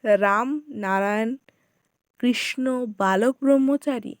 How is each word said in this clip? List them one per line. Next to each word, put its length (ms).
রাম, 640
নারায়ণ, 680
কৃষ্ণ, 640
বালক 440
ব্রহ্মচারী 800